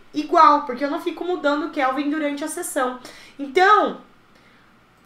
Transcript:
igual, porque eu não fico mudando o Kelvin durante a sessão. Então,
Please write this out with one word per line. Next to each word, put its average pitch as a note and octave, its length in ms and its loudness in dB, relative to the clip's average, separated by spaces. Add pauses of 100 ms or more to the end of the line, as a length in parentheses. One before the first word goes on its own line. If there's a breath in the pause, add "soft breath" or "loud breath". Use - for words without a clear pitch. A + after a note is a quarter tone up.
(140)
igual, D4+ 480 4
porque B3 220 -6
eu C#4 60 -2
não D#4+ 100 -4
fico E4+ 240 -6
mudando D#4 420 -2
o D4+ 40 -8
Kelvin C#4 400 -2
durante D4 340 -4
a D#4 40 -8
sessão. C4 500 -4 (400 loud breath)
Então, E4+ 600 2 (1040 soft breath)